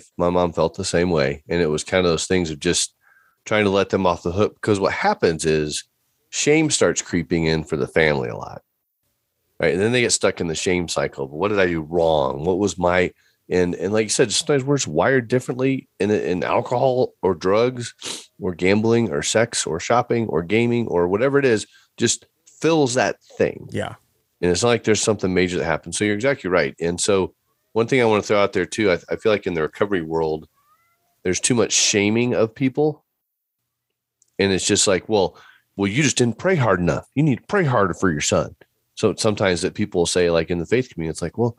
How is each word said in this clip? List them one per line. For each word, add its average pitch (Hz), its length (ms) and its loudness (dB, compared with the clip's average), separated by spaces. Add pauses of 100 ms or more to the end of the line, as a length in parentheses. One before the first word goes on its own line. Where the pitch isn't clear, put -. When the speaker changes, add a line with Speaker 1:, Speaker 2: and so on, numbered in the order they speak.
(180)
Speaker 1:
my 87 120 2
mom 87 240 0
felt 82 220 0
the 98 80 -8
same 90 280 0
way. 71 360 0
And 87 140 -2
it 82 60 2
was 76 160 -2
kind 92 220 0
of 87 60 2
those 80 140 -2
things 90 240 0
of 76 100 -10
just - 340 -2 (520)
trying 107 180 0
to 101 60 2
let 95 200 2
them 95 180 0
off 87 160 0
the 87 80 -4
hook, 101 280 -2
'cause 104 200 0
what 95 120 0
happens 95 540 -2
is 78 380 -2 (480)
shame 151 400 2
starts 87 300 2
creeping 85 440 -2
in 80 180 0
for 80 140 -6
the 65 100 -2
family 73 400 2
a 57 80 -10
lot. - 280 -14 (960)
Right. 80 120 2
And 87 100 0
then 110 100 2
they 123 100 2
get 110 100 2
stuck - 300 0
in 90 60 -2
the 80 80 -4
shame 90 340 0
cycle. 71 380 -4
What 78 220 -4
did 107 100 0
I 92 80 4
do 85 140 -2
wrong? 76 600 0
What 90 140 0
was 98 200 -2
my, 90 360 0 (340)
and, 87 280 0
and 95 180 -4
like 110 120 0
you 104 40 -6
said, 110 240 0
sometimes 143 300 0
we're 143 140 0
just - 100 -6
wired 113 400 0
differently 131 600 -2 (120)
in, 101 100 0
in 87 340 -2
alcohol 123 800 0
or 92 140 0
drugs 117 920 -4 (120)
or 92 140 -6
gambling 107 560 2
or 73 100 -2
sex - 460 0
or 80 120 -4
shopping 120 480 0
or 80 140 0
gaming 117 460 0
or 87 200 0
whatever 123 300 0
it 139 80 2
is, 113 220 2 (300)
just - 280 -2 (340)
fills 151 360 2
that 104 260 0 (160)
thing. - 340 -2
Speaker 2:
Yeah. - 220 -8 (480)
Speaker 1:
And 90 100 2
it's 90 120 0
not 120 60 2
like 117 140 2
there's 107 180 2
something 101 320 0
major 90 260 0
that 73 60 -4
happens. 80 340 -4
So - 40 -2
you're 104 120 0
exactly 120 340 -4
right. 80 320 0
And 87 180 -2
so 95 360 0 (380)
one 113 140 0
thing 135 140 2
I 117 40 4
wanna 107 180 2
throw 104 180 2
out 98 120 2
there 92 120 0
too, 101 260 0
I, 85 60 2 (120)
I 82 80 -2
feel 110 140 0
like 101 140 0
in 92 80 -2
the 82 80 -2
recovery 95 400 -2
world, 80 480 -4 (720)
there's 92 180 -4
too - 160 0
much 110 180 2
shaming 110 600 2
of 110 220 0
people. 147 480 -2 (1300)
And 98 140 2
it's 90 160 0
just 101 180 2
like, 92 220 2
"Well, 98 300 0 (400)
well, 101 120 0
you 123 140 0
just 135 140 0
didn't 120 200 0
pray 185 180 0
hard 107 260 2
enough. 82 340 -2
You 139 80 2
need 135 140 2
to - 100 -20
pray 202 160 0
harder 110 300 2
for 92 180 0
your 73 80 -4
son." 78 340 0 (420)
So 92 200 0
sometimes 95 460 0
that 87 140 -4
people 98 260 -2
will 85 40 2
say, 87 240 2
like, 82 200 0
in 87 100 -2
the 82 60 -6
faith 127 240 -2
community, 80 220 -6
it's - 100 -12
like, 85 160 -6
"Well, 117 220 -2